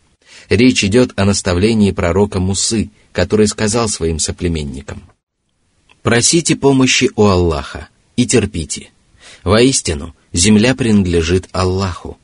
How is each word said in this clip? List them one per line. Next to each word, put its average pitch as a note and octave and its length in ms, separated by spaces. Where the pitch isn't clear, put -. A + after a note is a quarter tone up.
Речь B2 340
идет B2 340
о G2+ 80
наставлении G2+ 680
пророка F#2 480
Мусы, F#2+ 500
который G#2+ 360
сказал A#2 420
своим E2 280
соплеменникам: D2+ 880
"Просите B2 540
помощи C3 600
у G#2+ 100
Аллаха E2+ 640
и B2 100
терпите. G#2 640
Воистину, F2+ 720
земля G#2+ 420
принадлежит F#2 760
Аллаху. F#2 720